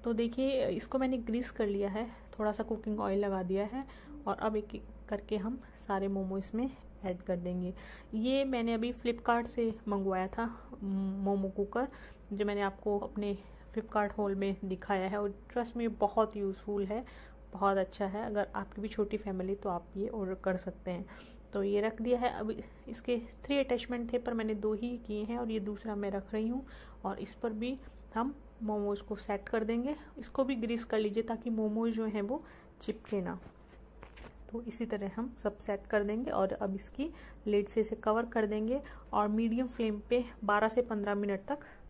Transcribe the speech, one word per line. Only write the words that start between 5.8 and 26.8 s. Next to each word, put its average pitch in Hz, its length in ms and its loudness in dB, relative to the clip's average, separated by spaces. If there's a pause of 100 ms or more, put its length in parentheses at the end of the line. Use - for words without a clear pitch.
सारे 196 200 2
मोमो 190 300 0
इसमें 226 320 -2 (340)
ऐड 180 180 -2
कर 185 140 0
देंगे। 180 380 -2 (400)
ये 262 300 4
मैंने 233 300 2
अभी 233 180 0
Flipkart 233 540 2
से 226 280 0 (140)
मंगवाया 190 400 2
था 233 420 -4 (520)
मोमो 196 260 4
cooker, 202 400 0 (440)
जो 208 120 0
मैंने 202 160 2
आपको 202 380 2
अपने 202 400 -2 (360)
Flipkart 208 440 2
hall 202 160 2
में 196 300 2
दिखाया 190 440 0
है, 208 120 0
और 202 100 2 (200)
trust 240 260 -2
में 233 220 0
बहुत 214 380 4
useful 202 480 0
है, 214 200 -2 (480)
बहुत 196 240 4
अच्छा 190 300 2
है। 208 200 -2
अगर 208 280 2
आपकी 196 280 -4
भी 220 60 -2
छोटी 208 280 0
family, 190 380 0
तो 202 140 -4
आप 175 280 -2
ये 202 120 0
order 190 260 -2
कर 185 220 2
सकते 180 340 -6
हैं। 180 160 -4 (460)
तो 202 100 2
ये 202 180 4
रख 220 220 0
दिया 247 160 4
है। 240 120 4
अब 220 260 -2 (320)
इसके 233 340 0 (220)
three 285 140 4
attachment 247 540 0
थे, 247 60 2
पर 240 160 0
मैंने 220 200 2
दो 214 200 2
ही 240 240 -2
किए 208 260 -2
हैं, 233 140 -2
और 240 120 0
ये 220 100 2
दूसरा 208 340 -4
मैं 202 160 0
रख 196 220 -4
रही 220 160 2
हूँ, 262 180 -2 (380)